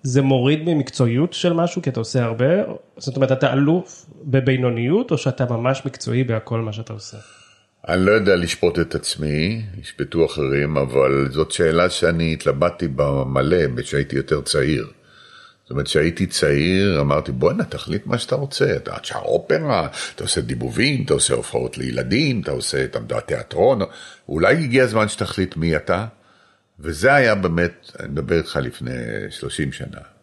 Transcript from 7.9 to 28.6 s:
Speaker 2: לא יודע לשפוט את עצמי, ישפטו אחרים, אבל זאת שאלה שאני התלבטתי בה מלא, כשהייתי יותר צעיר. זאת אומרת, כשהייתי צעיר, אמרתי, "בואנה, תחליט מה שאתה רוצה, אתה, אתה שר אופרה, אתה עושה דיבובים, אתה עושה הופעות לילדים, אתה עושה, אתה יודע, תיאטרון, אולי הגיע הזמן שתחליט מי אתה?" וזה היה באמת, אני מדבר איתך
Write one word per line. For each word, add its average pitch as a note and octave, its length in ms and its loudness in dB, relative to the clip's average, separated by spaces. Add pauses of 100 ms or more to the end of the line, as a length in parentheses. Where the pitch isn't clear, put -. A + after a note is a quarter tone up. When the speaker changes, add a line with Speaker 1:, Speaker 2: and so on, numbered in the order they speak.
Speaker 2:
לא G2 40 6
יודע G2+ 260 6
לשפוט E2+ 420 0
את E2 160 0
עצמי, D#2+ 680 -2 (180)
ישפטו D#2 460 -2
אחרים, C#2+ 500 0
אבל C2+ 540 2
זאת D#2 200 -2
שאלה E2+ 400 2
שאני E2 420 0
התלבטתי E2 560 0
בה C#2 380 0
מלא, C2+ 560 0
כשהייתי C#2+ 340 -2
יותר C#2 240 0
צעיר. C2+ 460 0 (760)
זאת - 80 -20
אומרת, C#2 160 -4
כשהייתי E2 400 2
צעיר, E2 720 2
אמרתי, C#2+ 320 0
"בואנה, E2+ 320 2
תחליט - 420 -6
מה A#2+ 120 -2
שאתה - 160 -4
רוצה, C#3 420 0
אתה, - 200 -8
אתה - 80 -14
שר - 140 -8
אופרה, B2 720 0 (260)
אתה - 100 -10
עושה - 160 -2
דיבובים, C#2+ 640 -2
אתה - 100 2
עושה C2+ 200 2
הופעות B1+ 440 -4
לילדים, C2 640 0
אתה - 100 -6
עושה, C2+ 340 -2
אתה - 140 -6
יודע, A1+ 220 -4
תיאטרון, F2+ 600 0 (480)
אולי G#2+ 360 2
הגיע B2+ 200 4
הזמן G#2+ 240 2
שתחליט - 480 -4
מי D#2+ 200 0
אתה?" F#2+ 300 -2 (720)
וזה E2 340 2
היה B2 200 6
באמת, E2+ 560 0 (100)
אני - 80 -12
מדבר D#2 280 -2
איתך D#2 260 -2